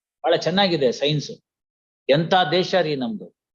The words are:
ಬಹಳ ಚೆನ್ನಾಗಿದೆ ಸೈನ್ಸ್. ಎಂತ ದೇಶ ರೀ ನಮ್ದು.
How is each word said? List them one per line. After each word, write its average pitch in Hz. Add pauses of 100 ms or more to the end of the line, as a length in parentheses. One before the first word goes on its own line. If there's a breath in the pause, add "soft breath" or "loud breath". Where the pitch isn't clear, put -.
(240)
ಬಹಳ 165
ಚೆನ್ನಾಗಿದೆ 165
ಸೈನ್ಸ್. 147 (800)
ಎಂತ 160 (160)
ದೇಶ 175
ರೀ 160
ನಮ್ದು. 110 (180)